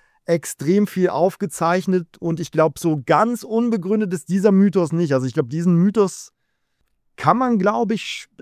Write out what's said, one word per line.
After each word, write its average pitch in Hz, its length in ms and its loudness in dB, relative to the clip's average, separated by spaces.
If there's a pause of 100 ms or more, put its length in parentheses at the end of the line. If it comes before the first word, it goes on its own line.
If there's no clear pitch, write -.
(260)
extrem 175 600 0
viel 185 220 -2
aufgezeichnet 180 1000 -2 (140)
und 165 180 -4
ich 156 140 -10
glaube, 156 260 2
so 156 260 -2
ganz 220 380 2
unbegründet 220 720 -2
ist - 140 -8
dieser 196 240 2
Mythos 190 400 4
nicht. 165 200 0
Also 131 140 2
ich 127 80 -6
glaube, 139 140 -2
diesen 170 260 0
Mythos 190 580 0 (840)
kann 175 220 0
man, 247 200 0
glaube 214 360 0
ich, - 320 -10 (160)